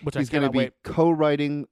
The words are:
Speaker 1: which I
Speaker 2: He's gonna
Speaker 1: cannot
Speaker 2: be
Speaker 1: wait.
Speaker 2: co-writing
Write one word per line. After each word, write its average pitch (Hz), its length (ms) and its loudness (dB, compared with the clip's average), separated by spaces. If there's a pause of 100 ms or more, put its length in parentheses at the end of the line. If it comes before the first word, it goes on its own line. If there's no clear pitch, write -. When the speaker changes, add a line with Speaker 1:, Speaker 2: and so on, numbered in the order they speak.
Speaker 1:
which 147 140 -6
I - 20 -4
Speaker 2:
He's 135 100 -2
gonna 143 200 0
Speaker 1:
cannot 135 40 -2
Speaker 2:
be 131 60 0
Speaker 1:
wait. 127 140 -2 (100)
Speaker 2:
co-writing 147 880 0